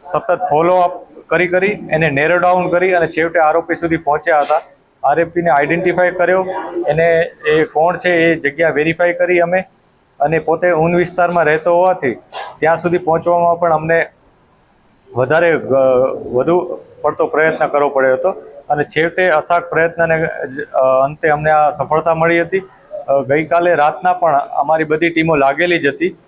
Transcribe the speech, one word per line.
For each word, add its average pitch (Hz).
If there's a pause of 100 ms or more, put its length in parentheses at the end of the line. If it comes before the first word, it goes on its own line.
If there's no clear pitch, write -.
સતત 175 (100)
ફોલો 170
અપ 180 (200)
કરી 170
કરી 180 (120)
એને 156
નેરો 156
ડાઉન 180
કરી 180
અને 165
છેવટે 165
આરોપી 165
સુધી 165
પહોંચ્યા 156
હતા. 151 (440)
આરોપીને 165
આઈડેન્ટિફાઈ 170
કર્યો, 180 (420)
એને 165 (160)
એ 156
કોણ 165
છે 180
એ 165
જગ્યા 156
વેરીફાઈ 165
કરી 175
અમે 170 (560)
અને 151
પોતે 165
ઊન 165
વિસ્તારમાં 175
રહેતો 160
હોવાથી 175 (440)
ત્યાં 160
સુધી 175
પહોંચવામાં 170
પણ 165
અમને 160 (1080)
વધારે, 156
અ, 139 (720)
વધુ 156 (220)
પડતો 151
પ્રયત્ન 156
કરવો 143
પડ્યો 131
હતો 131 (400)
અને 147
છેવટે 170
અથાગ 165
પ્રયત્નને, 165 (480)
અ, 131
અંતે 151
અમને 151
આ 151
સફળતા 156
મળી 165
હતી. 180 (460)
અ, 139
ગઈકાલે 160
રાતના 156
પણ 170
અમારી 156
બધી 156
ટીમો 160
લાગેલી 151
જ 139
હતી. 160 (120)